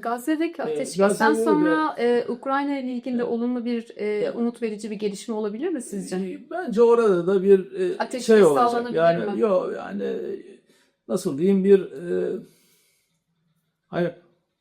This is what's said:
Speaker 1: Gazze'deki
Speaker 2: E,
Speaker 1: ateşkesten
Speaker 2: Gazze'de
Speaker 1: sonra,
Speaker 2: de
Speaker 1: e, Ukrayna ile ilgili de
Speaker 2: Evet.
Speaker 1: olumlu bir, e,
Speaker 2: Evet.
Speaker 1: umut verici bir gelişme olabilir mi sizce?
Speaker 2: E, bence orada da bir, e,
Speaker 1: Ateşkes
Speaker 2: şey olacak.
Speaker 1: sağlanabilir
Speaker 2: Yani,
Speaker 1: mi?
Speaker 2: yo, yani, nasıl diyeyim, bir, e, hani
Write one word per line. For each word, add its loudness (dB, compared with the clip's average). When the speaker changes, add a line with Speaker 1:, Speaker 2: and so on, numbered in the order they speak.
Speaker 1:
Gazze'deki -4
Speaker 2:
E, -6
Speaker 1:
ateşkesten 0
Speaker 2:
Gazze'de 2
Speaker 1:
sonra, 2
Speaker 2:
de -4
Speaker 1:
e, 2
Ukrayna -4
ile -6
ilgili -6
de -2
Speaker 2:
Evet. -4
Speaker 1:
olumlu -4
bir, -6
e, -8
Speaker 2:
Evet. -2
Speaker 1:
umut -4
verici -6
bir -8
gelişme -6
olabilir -4
mi -6
sizce? -8
Speaker 2:
E, -6
bence 0
orada 4
da 2
bir, 4
e, -4
Speaker 1:
Ateşkes -6
Speaker 2:
şey 8
olacak. 6
Speaker 1:
sağlanabilir -2
Speaker 2:
Yani, 2
Speaker 1:
mi? -4
Speaker 2:
yo, 2
yani, -6
nasıl -4
diyeyim, 2
bir, 4
e, -6
hani -4